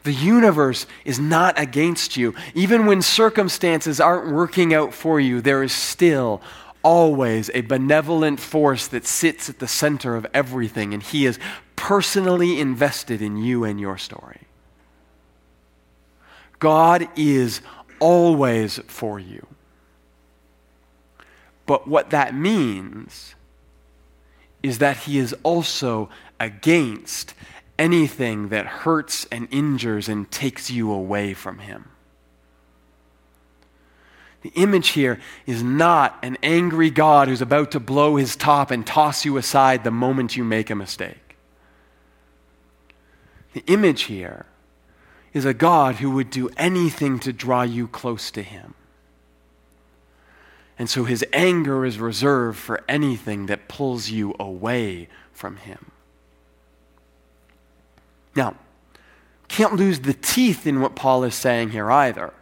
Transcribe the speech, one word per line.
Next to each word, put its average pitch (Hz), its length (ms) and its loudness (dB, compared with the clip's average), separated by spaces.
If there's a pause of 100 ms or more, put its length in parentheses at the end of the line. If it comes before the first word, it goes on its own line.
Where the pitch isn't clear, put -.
The 147 100 -2
universe 156 720 4 (180)
is 131 160 -4
not 165 400 2
against 151 560 -2
you. 120 180 0 (200)
Even 214 320 4
when 196 160 4
circumstances 180 960 0
aren't 165 340 2
working 165 400 2
out 156 200 0
for 160 260 0
you, 123 220 0
there 135 220 2
is 127 100 -4
still 131 680 0 (420)
always 135 680 4
a 123 80 0
benevolent 147 800 0
force 143 480 0
that 120 180 -8
sits - 440 -2
at 135 100 -16
the 123 80 -8
center 135 480 -2
of 110 180 -6
everything, 117 640 -2
and 101 80 -8
he 143 240 0
is 117 100 0 (380)
personally 180 840 0
invested 131 640 -2
in 104 160 -4
you 120 260 -2
and 104 160 -4
your 98 200 -6
story. - 420 -16 (2250)
God 165 580 4
is 135 460 0 (380)
always 147 880 4
for 104 320 -10
you. 95 260 -18 (2250)
But 139 200 0
what 147 220 0
that 139 240 0
means 131 1000 -4 (1300)
is 123 160 -4
that 139 180 2
he 143 220 -2
is 120 240 -2
also 135 680 -2 (300)
against 113 960 -2 (420)
anything 135 720 0
that 104 160 -4
hurts - 680 -4
and 117 200 -10
injures 120 580 -2
and 104 220 -6
takes - 400 -6
you 113 200 -2
away 98 440 -4
from 92 240 -14
him. - 300 -18 (2500)
The - 140 -14
image 185 340 4
here 127 300 0 (260)
is 117 160 -4
not 147 640 2
an 127 180 -8
angry 160 480 2
God 147 380 6
who's 127 160 -2
about 147 280 2
to 147 80 -4
blow 143 360 2
his 135 200 0
top 143 360 2
and 117 140 -4
toss 151 380 0
you 139 140 -2
aside 131 460 4
the 113 80 0
moment 127 440 -2
you 123 80 -4
make 110 280 -2
a 107 40 -4
mistake. - 640 -12 (2250)
The 135 140 -12
image 180 360 2
here - 440 -12 (840)
is 135 140 -4
a 135 80 2
God 139 440 4
who 135 140 -4
would 131 200 -2
do 127 260 -4
anything 160 640 0
to 131 120 -6
draw 123 300 -2
you 120 260 -4
close 117 440 -8
to 107 100 -10
him. 95 320 -18 (2000)
And 117 100 -6
so 127 140 -2
his 117 280 -2
anger 151 540 2
is 110 140 -6
reserved 117 580 0
for - 320 -8
anything 117 560 -4
that 101 220 -6
pulls 120 420 -6
you 104 300 -4
away 98 680 -6 (240)
from 98 260 -16
him. - 340 -20 (2500)
Now, 117 200 -2 (920)
can't 214 280 0
lose 185 240 2
the 131 160 -2
teeth 240 500 0
in 139 160 0
what - 140 -2
Paul 131 280 2
is 120 120 -4
saying 117 340 -2
here 110 220 -4
either. 117 500 0